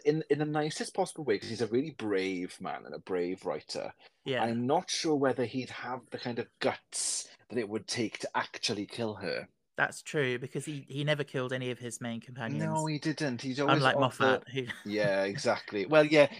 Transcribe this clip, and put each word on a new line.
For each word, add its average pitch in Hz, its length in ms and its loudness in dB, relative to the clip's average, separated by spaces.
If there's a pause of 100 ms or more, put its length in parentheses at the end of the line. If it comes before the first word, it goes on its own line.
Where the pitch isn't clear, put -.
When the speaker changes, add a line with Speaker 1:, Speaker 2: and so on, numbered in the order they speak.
Speaker 1:
in, 156 240 2
in 147 100 4
the 151 60 2
nicest 156 480 -2
possible 170 300 -2
way, 104 140 2
'cause - 120 -8
he's 110 120 -4
a 107 60 0
really 135 240 0
brave 95 680 -2
man 73 260 -6
and 73 80 -10
a 78 60 -10
brave 92 460 -2
writer. - 480 -4 (300)
Speaker 2:
Yeah. 120 240 0
Speaker 1:
I'm 117 180 0
not 165 240 2
sure 156 260 2
whether 127 300 2
he'd 123 240 -6
have 123 400 -8
the 120 80 -8
kind 120 220 -4
of 113 80 -6 (120)
guts - 680 -4 (220)
that 113 80 -2
it 107 100 -2
would 104 200 -6
take 110 320 -2
to - 160 -6
actually 104 500 -2
kill 110 300 -4
her. 80 320 -4 (300)
Speaker 2:
That's - 240 0
true, 127 360 0
because 139 280 -6
he, 147 220 -8
he 139 160 -6
never 147 200 0
killed 127 280 -4
any 127 180 -4
of 117 80 -6
his 120 220 -10
main 117 200 -6
companions. 139 540 -4
Speaker 1:
No, 156 120 0
he 151 120 -2
didn't. 139 440 -2
He's 135 180 -4
always 139 260 6
Speaker 2:
Unlike 139 120 4
Speaker 1:
of 131 200 2
the 117 220 4
Speaker 2:
Moffat, - 120 -18
who 131 140 -2
<laughs> 110 80 -8 (100)
Speaker 1:
Yeah, 101 400 2
exactly. 101 640 0
Well, 151 180 8
yeah, 147 240 8 (120)